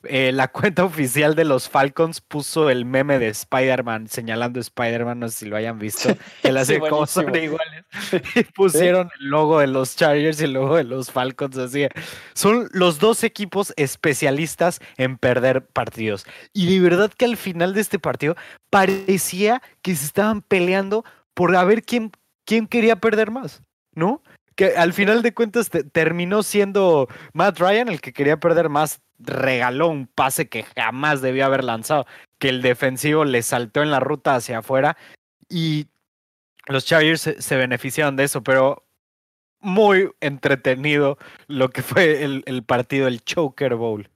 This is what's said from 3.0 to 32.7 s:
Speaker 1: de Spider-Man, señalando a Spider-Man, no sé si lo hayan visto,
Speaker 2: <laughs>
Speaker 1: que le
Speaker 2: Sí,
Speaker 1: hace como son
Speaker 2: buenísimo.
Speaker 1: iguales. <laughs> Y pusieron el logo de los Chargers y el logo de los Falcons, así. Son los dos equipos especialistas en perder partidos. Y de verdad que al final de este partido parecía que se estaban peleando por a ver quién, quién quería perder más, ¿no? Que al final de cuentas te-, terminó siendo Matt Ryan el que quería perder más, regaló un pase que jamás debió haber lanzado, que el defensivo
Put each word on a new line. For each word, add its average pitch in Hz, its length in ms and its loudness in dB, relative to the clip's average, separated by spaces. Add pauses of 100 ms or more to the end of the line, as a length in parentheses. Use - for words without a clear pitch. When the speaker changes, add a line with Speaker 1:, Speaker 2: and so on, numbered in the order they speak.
Speaker 1:
de 117 100 0
Spider-Man, 120 800 -2
señalando 120 500 -6
a 120 40 -6
Spider-Man, 120 560 -4
no 117 100 -6
sé 107 120 -10
si 107 60 -14
lo 104 100 -6
hayan 113 220 -6
visto, 107 300 -4
Speaker 2:
<laughs> - 340 -4
Speaker 1:
que - 100 2
le 135 120 0
Speaker 2:
Sí, 156 120 2
Speaker 1:
hace - 20 0 (100)
como 151 180 2
son 170 200 -2
Speaker 2:
buenísimo. 160 300 -2
Speaker 1:
iguales. 160 280 -10 (500)
<laughs> - 20 2
Y 226 80 4
pusieron 180 680 2 (100)
el 139 80 -8
logo 151 300 4
de 143 80 6
los 131 300 -2
Chargers 151 440 2
y 156 40 0
el 139 100 -2
logo 139 220 0
de 151 80 2
los 127 260 -8
Falcons, 131 480 -4
así. 131 300 -2 (440)
Son 220 400 2
los 175 280 2
dos 220 240 2
equipos 202 520 -4
especialistas 151 1040 -2 (160)
en 131 220 -4
perder 127 480 2
partidos. 113 580 -6 (300)
Y 185 180 2
de 190 160 4
verdad 196 260 4
que - 120 0
al 233 100 0
final 180 380 -2
de 214 80 0
este 196 160 -4
partido 143 360 -2 (360)
parecía 196 880 2 (220)
que 185 120 -2
se 139 120 -6
estaban 208 360 -2
peleando 196 640 0 (300)
por 175 200 2
a 180 80 6
ver 214 220 2
quién, 226 260 -4 (340)
quién 220 220 0
quería 226 300 2
perder 214 340 0
más, 240 320 -12 (320)
¿no? 196 280 -2 (340)
Que 190 200 2
al 170 160 4
final 208 300 2
de 233 120 0
cuentas 233 360 -2
te-, 156 140 -2
terminó 175 580 0
siendo 196 640 2 (260)
Matt 170 280 0
Ryan 208 280 2
el 170 120 -6
que 131 120 -14
quería 147 280 2
perder 165 280 2
más, 147 320 -2 (200)
regaló 131 640 0
un 143 220 -4
pase 139 400 -2
que 110 160 -10
jamás 131 580 -4
debió 131 240 0
haber 135 160 2
lanzado, 123 440 -2 (340)
que 139 80 0
el 127 120 -2
defensivo 131 640 0